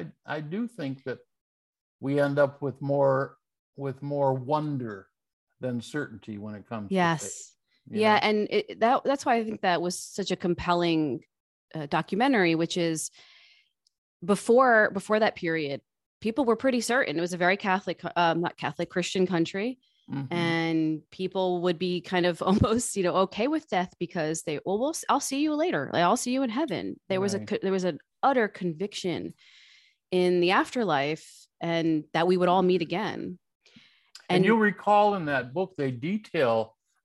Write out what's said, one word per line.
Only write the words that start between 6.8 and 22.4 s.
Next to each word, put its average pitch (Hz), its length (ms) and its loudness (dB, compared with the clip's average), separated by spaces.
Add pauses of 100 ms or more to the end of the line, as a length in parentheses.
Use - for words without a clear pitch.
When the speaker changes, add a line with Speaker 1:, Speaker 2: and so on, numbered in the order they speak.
Speaker 1:
to 190 40 0
Speaker 2:
Yes. 170 280 2
Speaker 1:
faith, - 340 -14 (340)
you 208 120 -4
Speaker 2:
Yeah, 214 120 6
Speaker 1:
know? - 80 4
Speaker 2:
and 214 280 0
it, - 300 -4
that, 233 240 2
that's 277 220 -2
why 247 100 2
I 233 80 -2
think 220 180 -8
that 175 200 0
was 180 160 -4
such - 320 -8
a 180 60 0
compelling, 170 880 0 (500)
uh, 156 120 -8
documentary, 190 680 2
which 165 220 -2
is 165 340 -2 (1120)
before, 226 680 6
before 202 260 0
that 214 180 2
period, 160 440 -4 (400)
people 226 240 -2
were 226 120 4
pretty 247 240 0
certain. 233 380 -2
It - 20 0
was 175 120 -2
a 180 60 -6
very 180 180 4
Catholic, 190 440 -2 (160)
um, 170 240 4
not 170 160 -2
Catholic, 156 340 -6
Christian 185 360 0
country. 190 520 -2 (320)
Speaker 1:
Mm-hmm. 139 240 -6
Speaker 2:
And 165 760 0
people 185 520 -2
would 180 160 0
be 180 220 -2
kind 175 260 0
of 170 160 0